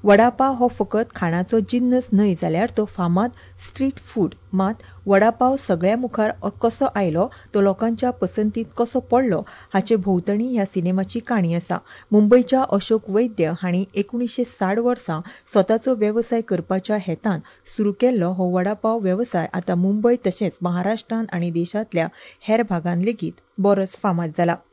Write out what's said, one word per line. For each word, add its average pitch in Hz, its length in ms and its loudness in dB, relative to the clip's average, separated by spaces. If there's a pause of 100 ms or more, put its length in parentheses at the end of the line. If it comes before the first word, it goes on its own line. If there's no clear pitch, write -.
वडापाव 240 500 4
हो 247 140 0
फकत 220 480 -4
खाणाचो 180 440 0
जिन्नस 247 540 0
न्हय, 202 280 4
जाल्यार 175 360 0
तो 214 80 0
फामाद 185 440 0 (400)
स्ट्रीट 269 280 -4
फूड. - 360 -4 (200)
मात 190 200 0 (340)
वडापाव 226 500 4
सगळ्या 190 400 0
मुखार 220 520 -4 (120)
कसो 233 240 0 (100)
आयलो, 185 320 0 (260)
तो 202 80 2
लोकांच्या 226 500 0
पसंतीत 214 540 -2 (120)
कसो 240 220 -2
पडलो, 240 420 2 (320)
हाचे 202 220 2
भोंवतणी 202 580 0
ह्या 202 120 0
सिनेमाची 190 540 -2
काणी 185 340 0
आसा. 170 240 -4 (340)
मुंबयच्या 247 580 6
अशोक 214 400 0
वैद्य 196 520 0
हांणी 180 240 -2 (100)
एकुणीशे 233 480 -4
साठ 202 340 -2
वर्सा 233 440 -2 (300)
स्वताचो 220 440 2
वेवसाय 220 460 -2
करपाच्या 190 600 -4
हेतान 180 380 -4 (380)
सुरू 208 140 0
केल्लो 202 400 0
हो 180 180 -2
वडापाव 208 500 -2
वेवसाय 185 540 -2
आतां 180 240 -2
मुंबय 208 380 2 (120)
तशेंच 185 340 -4
महाराष्ट्रांत 208 720 -4
आनी 175 200 -4
देशांतल्या 170 560 -4 (400)
हेर 226 220 2
भागांत 175 340 -2
लेगीत 196 280 -4 (260)
बरोच 196 320 2
फामाद 170 480 -4
जाला. 170 180 0 (180)